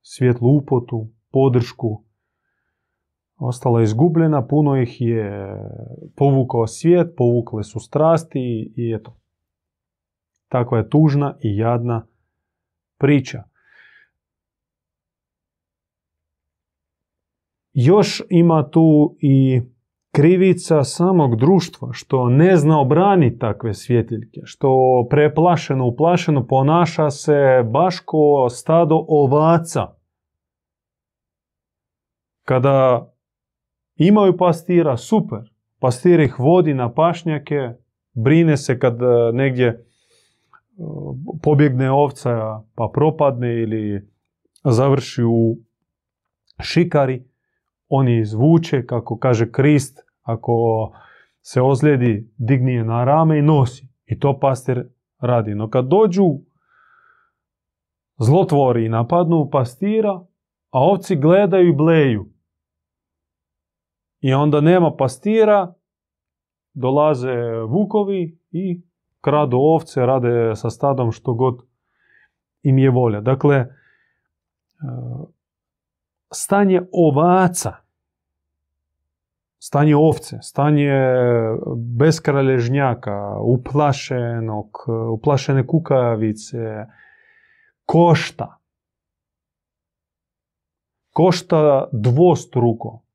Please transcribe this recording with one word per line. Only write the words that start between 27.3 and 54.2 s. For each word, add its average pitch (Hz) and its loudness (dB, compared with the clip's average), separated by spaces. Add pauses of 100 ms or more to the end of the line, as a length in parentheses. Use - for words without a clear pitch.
baš 175 -2
ko 147 0
stado 160 0
ovaca. 151 0 (2500)
Kada 131 2 (840)
imaju 190 4
pastira, 170 0
super. 120 -4 (260)
Pastir 160 2
ih 131 0
vodi 156 2
na 123 -4
pašnjake, 151 -2 (400)
brine 151 2
se 127 -4
kad, 120 -2
e, 120 2
negdje, 127 0
e, 113 -2 (1600)
pobjegne 139 2
ovca 117 -2 (120)
pa 110 -4
propadne 127 0
ili 107 -6 (560)
završi 127 0
u 113 0 (1040)
šikari, 139 -2 (640)
on 135 2
je 117 2
izvuče, 127 0
kako 117 -8
kaže 117 0
Krist, 143 0 (220)
ako 113 -4 (500)
se - -4
ozlijedi, 127 0
digni 127 0
je 117 -2
na 117 -2
rame 156 2
i 143 0
nosi. 143 0 (180)
I 110 -6
to 139 -2